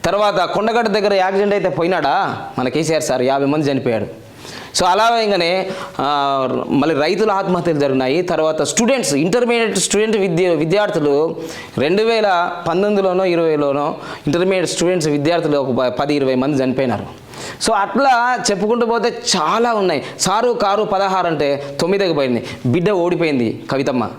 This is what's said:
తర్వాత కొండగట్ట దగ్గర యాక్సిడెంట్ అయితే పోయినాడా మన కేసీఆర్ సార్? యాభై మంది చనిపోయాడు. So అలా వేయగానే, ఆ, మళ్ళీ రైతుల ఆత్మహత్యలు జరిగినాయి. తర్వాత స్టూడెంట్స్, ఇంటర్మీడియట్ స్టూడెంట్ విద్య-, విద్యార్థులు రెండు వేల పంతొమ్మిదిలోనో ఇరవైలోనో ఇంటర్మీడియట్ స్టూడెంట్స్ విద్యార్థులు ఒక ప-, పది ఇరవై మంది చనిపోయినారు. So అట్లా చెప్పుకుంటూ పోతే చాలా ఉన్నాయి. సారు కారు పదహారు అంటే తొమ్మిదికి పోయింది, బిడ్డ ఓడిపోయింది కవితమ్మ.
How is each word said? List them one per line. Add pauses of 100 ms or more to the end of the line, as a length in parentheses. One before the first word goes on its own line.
తర్వాత
కొండగట్ట
దగ్గర
యాక్సిడెంట్
అయితే
పోయినాడా (220)
మన
కేసీఆర్
సార్?
యాభై
మంది
చనిపోయాడు. (720)
So
అలా
వేయగానే, (320)
ఆ,
మళ్ళీ
రైతుల
ఆత్మహత్యలు
జరిగినాయి.
తర్వాత
స్టూడెంట్స్,
ఇంటర్మీడియట్
స్టూడెంట్
విద్య-,
విద్యార్థులు (420)
రెండు
వేల (160)
పంతొమ్మిదిలోనో
ఇరవైలోనో (320)
ఇంటర్మీడియట్
స్టూడెంట్స్
విద్యార్థులు
ఒక
ప-,
పది
ఇరవై
మంది
చనిపోయినారు. (440)
So
అట్లా
చెప్పుకుంటూ
పోతే (160)
చాలా
ఉన్నాయి. (160)
సారు
కారు
పదహారు
అంటే
తొమ్మిదికి
పోయింది, (200)
బిడ్డ
ఓడిపోయింది
కవితమ్మ.